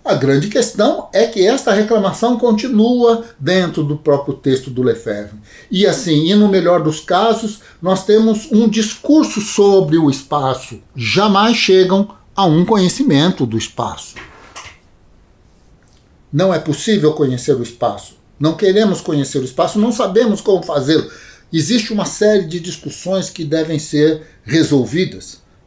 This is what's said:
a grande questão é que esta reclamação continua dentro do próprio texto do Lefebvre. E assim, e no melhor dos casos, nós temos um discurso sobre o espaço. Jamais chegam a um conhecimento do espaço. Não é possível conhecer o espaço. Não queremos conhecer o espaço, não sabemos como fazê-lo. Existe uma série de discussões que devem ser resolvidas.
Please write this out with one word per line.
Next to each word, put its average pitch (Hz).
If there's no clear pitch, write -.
a 202
grande 139
questão 247
é 208
que 196
esta 254
reclamação 214
continua 233
dentro 170
do 147
próprio 143
texto 131
do 127
Lefebvre. 107
E 196
assim, 156
e 185
no 208
melhor 175
dos 156
casos, 214
nós 185
temos 220
um 226
discurso 220
sobre 196
o 156
espaço. 131
Jamais 196
chegam 190
a 196
um 165
conhecimento 180
do 110
espaço. -
Não 180
é 160
possível 156
conhecer 135
o 120
espaço. -
Não 160
queremos 196
conhecer 147
o 127
espaço, -
não 233
sabemos 214
como 190
fazê-lo. 147
Existe 220
uma 196
série 208
de 165
discussões 180
que 165
devem 156
ser 156
resolvidas. 131